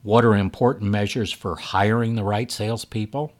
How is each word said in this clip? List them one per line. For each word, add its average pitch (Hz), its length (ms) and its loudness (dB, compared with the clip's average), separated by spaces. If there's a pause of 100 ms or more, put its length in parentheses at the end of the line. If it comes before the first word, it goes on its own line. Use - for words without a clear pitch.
What 113 240 4
are 110 100 6
important 104 560 0
measures 104 400 -2
for 87 240 -6
hiring 113 600 0
the 107 100 -2
right 104 260 -2
salespeople? 113 880 -6